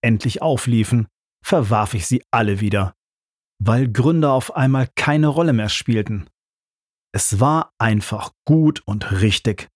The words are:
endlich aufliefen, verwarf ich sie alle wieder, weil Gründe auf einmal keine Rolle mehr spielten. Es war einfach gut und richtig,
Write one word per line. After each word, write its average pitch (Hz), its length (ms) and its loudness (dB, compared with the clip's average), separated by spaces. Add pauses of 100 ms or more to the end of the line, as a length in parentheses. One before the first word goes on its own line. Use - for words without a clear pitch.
endlich 117 420 0
aufliefen, 120 640 0 (360)
verwarf 107 520 0
ich 90 100 -6
sie - 240 -2
alle 104 300 0
wieder, 101 340 -2 (680)
weil 120 320 2
Gründe 147 380 2
auf 131 260 -2
einmal 131 400 2
keine 151 340 2
Rolle 160 220 2
mehr 107 180 2
spielten. 107 600 -2 (800)
Es - 280 -2
war 151 400 0
einfach 107 540 -2 (120)
gut 156 400 2
und 104 260 -6 (100)
richtig, 107 540 -2